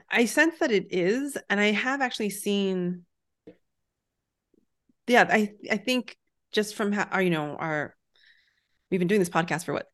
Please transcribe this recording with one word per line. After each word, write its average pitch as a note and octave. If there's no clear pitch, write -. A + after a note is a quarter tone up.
I A3+
sense D#4+
that D4+
it G3
is, A#3
and G3+
I G#3
have C4
actually A#3
seen, F#3+
yeah, A#3
I, G#3
I A3
think B3
just -
from G3+
how, G3+
our, F#3+
you F#3
know, D3+
our, D3+
we've F3+
been F3+
doing G#3
this E3+
podcast E3
for D3
what, -